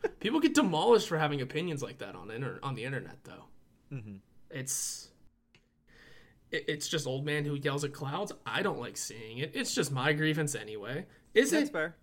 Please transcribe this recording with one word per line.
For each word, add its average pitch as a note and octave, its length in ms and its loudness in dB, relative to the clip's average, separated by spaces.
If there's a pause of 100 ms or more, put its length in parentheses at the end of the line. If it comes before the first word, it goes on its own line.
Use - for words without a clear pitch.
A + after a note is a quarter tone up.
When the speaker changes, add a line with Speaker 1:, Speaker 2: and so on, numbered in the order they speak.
(200)
Speaker 1:
People B3 180 2
get D4+ 160 6
demolished G#3 540 6
for E3 100 2
having D3 220 2
opinions D3+ 420 -4
like G#2 160 -8
that G2 160 -10
on F#2 160 -12
inter-, A2+ 320 -6
on C3+ 140 -4
the A2 80 -6
internet, A2+ 400 -6
though. F2+ 220 -18 (460)
Speaker 2:
Mm-hmm. G#2+ 260 -10 (320)
Speaker 1:
It's, - 580 -6 (1400)
it, D3+ 160 -4
it's D3 180 -2
just C#3+ 220 -2
old C3+ 180 -2
man D3 180 0
who D3 120 -2
yells C#3 260 0
at C#3 100 -2
clouds. D#3+ 380 -4 (160)
I A#2+ 160 0
don't - 160 0
like A2+ 180 -8
seeing A2+ 420 -8
it. D3+ 140 -4
It's - 220 -2
just C#3+ 160 2
my C#3 220 2
grievance D3+ 420 2
anyway. G#2+ 520 -8 (280)
Is B3+ 160 8
Speaker 2:
That's D4+ 200 4
Speaker 1:
it - 20 -8
Speaker 2:
fair. E3 300 -2